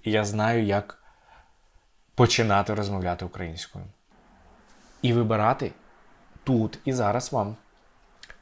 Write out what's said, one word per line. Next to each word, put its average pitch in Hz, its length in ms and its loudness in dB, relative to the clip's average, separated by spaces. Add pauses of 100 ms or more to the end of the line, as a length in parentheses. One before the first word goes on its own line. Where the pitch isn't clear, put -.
і 110 80 -4
я 107 140 2
знаю, 107 400 0
як 101 380 -2 (1120)
починати 107 600 2
розмовляти 95 500 -4
українською. 90 600 -12 (1160)
І 123 100 2
вибирати 113 600 2 (720)
тут 113 400 0
і 135 80 -2
зараз 120 400 -2
вам, 110 240 -2 (840)